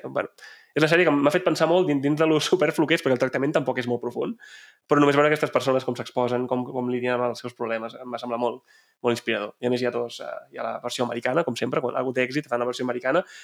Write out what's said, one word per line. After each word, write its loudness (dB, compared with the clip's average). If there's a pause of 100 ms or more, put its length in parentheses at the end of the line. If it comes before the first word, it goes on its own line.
bueno, -6 (440)
és 2
una 4
sèrie 6
que 4
m'ha 4
fet 0
pensar 2
molt 4
dins, 2
dins 0
de 4
lo 4
superflu 2
que 4
és, -10
perquè 2
el -10
tractament 0
tampoc -2
és -6
molt -2
profund, -6 (500)
però 6
només 6
veure 6
aquestes 0
persones 2
com -2
s'exposen, -2
com, -2
com -4
lidien 0
amb 0
els -8
seus -12
problemes, -6
em -14
va -8
semblar -6
molt, -2 (420)
molt 4
inspirador. -4
I -2
a 2
més 0
hi 0
ha 0
dos, -6
eh, -10 (200)
hi -10
ha -6
la -6
versió -4
americana, 0
com -4
sempre, -2
quan -4
algú -4
té 2
èxit -4
fan 0
la -2
versió -4
americana, 0 (220)